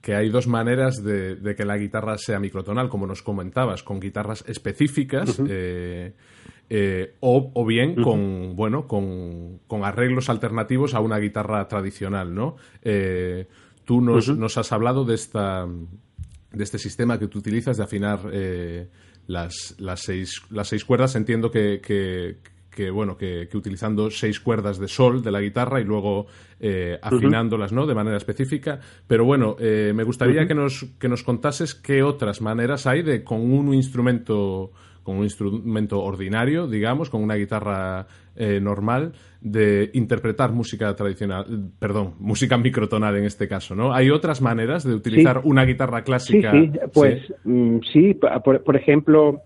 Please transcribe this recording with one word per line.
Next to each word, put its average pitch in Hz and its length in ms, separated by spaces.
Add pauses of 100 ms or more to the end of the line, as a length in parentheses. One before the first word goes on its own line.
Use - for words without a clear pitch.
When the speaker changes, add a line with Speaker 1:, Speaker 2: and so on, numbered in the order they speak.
Speaker 1:
que 104 140
hay 107 140
dos 120 180
maneras 123 560
de, 98 320
de 101 200
que 104 100
la 101 120
guitarra 107 400
sea 104 220
microtonal, 101 500
como 98 160
nos 92 160
comentabas, 98 600
con 98 160
guitarras 104 480
específicas, 135 920
Speaker 2:
Ujú. 135 120
Speaker 1:
eh, 90 640 (560)
eh, 98 500
o, 131 340
o 120 120
bien 117 280
Speaker 2:
Ujú. 120 100
Speaker 1:
con, 95 520
bueno, 110 320
con, 90 800
con 104 160
arreglos 123 460
alternativos 117 640
a 113 80
una 110 160
guitarra 104 500
tradicional, 95 680
¿no? 113 220 (260)
Eh, 92 680 (380)
tú 120 160
nos, 120 280
Speaker 2:
Ujú. 139 100
Speaker 1:
nos 113 180
has 117 140
hablado 123 320
de 117 120
esta, 98 500
de 87 960
este - 140
sistema 117 420
que 107 80
tú 101 120
utilizas 117 380
de 107 60
afinar, 101 360 (120)
eh, 90 560 (400)
las, 87 520
las 92 220
seis, 92 480
las 104 200
seis 107 160
cuerdas. 127 300
Entiendo 113 360
que, 104 300
que, 92 560 (320)
que, 95 220
bueno, 98 260
que, 87 320
que 107 80
utilizando 107 540
seis 107 280
cuerdas 104 400
de 98 80
sol 123 360
de 110 80
la 101 100
guitarra 120 400
y - 40
luego, 104 420 (320)
eh, 92 440
Speaker 2:
Ujú. 120 120
Speaker 1:
afinándolas, 113 560
¿no? 135 160
De 131 80
manera 107 220
específica. 135 640 (280)
Pero 117 180
bueno, 123 340
eh, 107 360
me 110 80
gustaría 127 380
Speaker 2:
Ujú. 156 60
Speaker 1:
que 160 80
nos, 139 280 (160)
que 127 100
nos 123 140
contases 139 500
qué 139 300
otras 135 380
maneras 117 440
hay 165 160
de, 147 220
con 113 180 (100)
un 139 220
instrumento, 117 1000 (320)
con 95 140
un 104 60
instrumento 104 800
ordinario, 110 640
digamos, 120 420
con 107 140
una 107 120
guitarra, 98 680 (300)
eh, 104 260
normal, 110 520 (280)
de 104 520
interpretar 113 600
música 110 420
tradicional, 98 840
perdón, 101 400
música 110 380
microtonal 107 600
en 101 80
este 104 240
caso, 95 260
¿no? 120 180
¿Hay 131 180
otras 151 300
maneras 120 440
de 123 80
utilizar 123 480
Speaker 2:
Sí. 139 80
Speaker 1:
una 135 160
guitarra 120 380
clásica? 117 480
Speaker 2:
Sí, 151 200
sí, 143 80 (140)
pues, 135 340
Speaker 1:
Sí. - 60 (120)
Speaker 2:
mm, 117 340 (120)
sí, 185 220
pa-, 143 280
por, 131 220
por 143 140
ejemplo 147 680